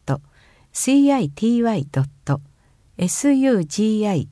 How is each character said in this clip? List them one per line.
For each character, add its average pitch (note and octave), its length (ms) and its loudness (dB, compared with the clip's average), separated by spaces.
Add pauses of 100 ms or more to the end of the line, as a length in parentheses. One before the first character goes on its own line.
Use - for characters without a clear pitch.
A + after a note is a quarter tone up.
ト C3+ 140 -4 (520)
シ C#4 340 2
ー C#4 100 4
ア - 20 0
イ D3+ 120 -2
テ G#3+ 160 -4
ィ A#3+ 120 2
ー A#3 40 0
ワ A3+ 120 0
イ C#3+ 160 -2
ド C3+ 120 0
ッ - 20 2 (200)
ト C#3+ 160 -4 (560)
エ F3+ 120 -2
ス C#4+ 240 0
ユ C4 260 2
ー D#3+ 80 -2
ジ G3+ 160 -4 (220)
ー G#3 40 -2
ア G3 60 -2
イ C#3+ 180 -4